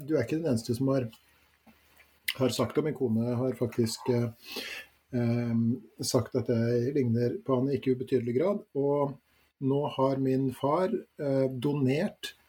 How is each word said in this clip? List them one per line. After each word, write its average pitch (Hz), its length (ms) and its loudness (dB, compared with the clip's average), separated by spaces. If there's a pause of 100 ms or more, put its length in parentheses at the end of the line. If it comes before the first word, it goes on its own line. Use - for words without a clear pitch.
du 147 80 -4
er 139 80 4
ikke 156 160 -2
den 160 140 0
eneste 113 260 -2
som 135 160 0
har, 127 140 0 (1200)
har 127 260 0
sagt - 240 -2
det. 147 80 2
Min 151 80 -2
kone 117 460 0
har 127 180 0
faktisk, 113 560 -2
eh, 120 140 2 (880)
em, 120 460 2 (340)
sagt - 400 0
at 123 160 0
jeg 120 400 2
ligner 120 480 0
på 131 160 0
han 135 140 0
i 123 80 0
ikke 127 180 0
ubetydelig 120 400 0
grad, 202 240 0 (160)
og 143 380 0 (460)
nå 139 200 2 (140)
har 135 260 2
min 131 320 2
far, 165 400 0
eh, 135 560 0
donert 143 840 -2 (140)